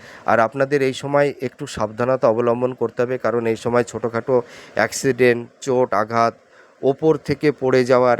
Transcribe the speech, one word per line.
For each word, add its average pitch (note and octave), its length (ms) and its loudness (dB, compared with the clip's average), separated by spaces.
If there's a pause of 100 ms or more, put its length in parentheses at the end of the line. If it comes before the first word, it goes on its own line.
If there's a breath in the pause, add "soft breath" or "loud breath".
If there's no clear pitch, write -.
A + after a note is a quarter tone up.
(260 loud breath)
আর A2+ 140 4
আপনাদের C3+ 420 0
এই C3 100 0
সময় C#3+ 500 -2
একটু C3+ 240 -8
সাবধানতা A#2+ 640 -2
অবলম্বন A#2+ 460 0
করতে A#2 280 -4
হবে, B2 160 -4
কারণ A#2 280 -2
এই A2+ 100 0
সময় A#2+ 260 0
ছোটোখাটো A#2 600 -2 (320 loud breath)
অ্যাক্সিডেন্ট, A#2+ 760 0 (120)
চোট, B2+ 340 -2
আঘাত, A2+ 400 0 (480 soft breath)
ওপর C#3+ 340 0
থেকে C#3+ 360 -2
পড়ে C3 320 2
যাওয়ার B2 360 2